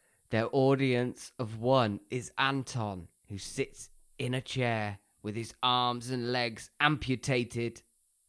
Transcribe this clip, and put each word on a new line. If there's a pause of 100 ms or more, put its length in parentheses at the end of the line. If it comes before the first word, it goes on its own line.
(300)
Their
audience
of
one (100)
is
Anton, (220)
who
sits (280)
in
a
chair (240)
with
his
arms
and
legs (100)
amputated (460)